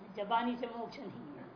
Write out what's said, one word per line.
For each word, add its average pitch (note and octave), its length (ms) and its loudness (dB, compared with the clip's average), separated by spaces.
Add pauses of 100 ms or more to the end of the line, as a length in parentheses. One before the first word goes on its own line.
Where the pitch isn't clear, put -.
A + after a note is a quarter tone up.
(140)
जबानी A#3 420 4
से A#3+ 100 0
मोक्ष A#3 320 -4
नहीं G#3+ 120 -6
है। - 300 -8 (160)